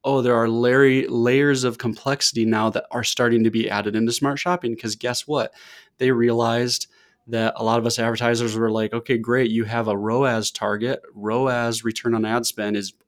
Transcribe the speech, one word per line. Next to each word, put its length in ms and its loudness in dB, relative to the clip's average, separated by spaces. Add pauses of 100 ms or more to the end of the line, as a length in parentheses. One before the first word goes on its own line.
oh, 180 2
there 140 4
are 140 4
Larry, 580 4
layers 580 2
of 140 -2
complexity 640 -2
now 260 2
that 200 -4
are 140 -4
starting 400 2
to 60 4
be 200 -2
added 240 -2
into 180 0
Smart 260 -2
Shopping. 380 -2
'Cause 200 -8
guess 300 -6
what? 280 -2 (440)
They 120 2
realized 800 0 (400)
that 280 -2
a 80 -6
lot 140 2
of 80 -2
us 120 -2
advertisers 580 0
were 140 0
like, 220 -2
"Okay, 260 -2
great. 320 0
You 140 0
have 240 -2
a 80 0
roas 540 0
target. 500 -4 (140)
roas, 680 -2
return 300 -2
on 100 0
ad 220 -2
spend, 300 -4
is 180 -8 (140)